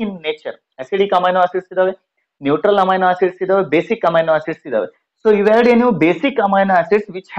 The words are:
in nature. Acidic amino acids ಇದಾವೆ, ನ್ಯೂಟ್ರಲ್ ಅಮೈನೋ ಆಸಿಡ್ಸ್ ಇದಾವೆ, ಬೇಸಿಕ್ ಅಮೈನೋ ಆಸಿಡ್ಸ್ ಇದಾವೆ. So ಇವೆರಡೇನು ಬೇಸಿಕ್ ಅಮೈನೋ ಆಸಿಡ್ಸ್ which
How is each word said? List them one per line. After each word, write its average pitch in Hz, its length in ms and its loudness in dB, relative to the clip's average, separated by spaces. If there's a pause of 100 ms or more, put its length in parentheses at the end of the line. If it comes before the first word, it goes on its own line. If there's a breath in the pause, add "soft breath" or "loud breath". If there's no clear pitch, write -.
in 208 40 -6 (180)
nature. 151 280 -8 (280)
Acidic 202 360 -2
amino 185 260 0
acids 180 280 -6
ಇದಾವೆ, 185 200 0 (540)
ನ್ಯೂಟ್ರಲ್ 202 360 2
ಅಮೈನೋ 185 300 0
ಆಸಿಡ್ಸ್ 180 320 -2
ಇದಾವೆ, 190 180 0 (120)
ಬೇಸಿಕ್ 170 340 -2
ಅಮೈನೋ 165 300 2
ಆಸಿಡ್ಸ್ 156 320 -10
ಇದಾವೆ. 107 180 -2 (340)
So 220 60 2 (120)
ಇವೆರಡೇನು 233 460 4 (160)
ಬೇಸಿಕ್ 180 440 0
ಅಮೈನೋ 196 340 2
ಆಸಿಡ್ಸ್ 208 340 -2
which 185 240 -14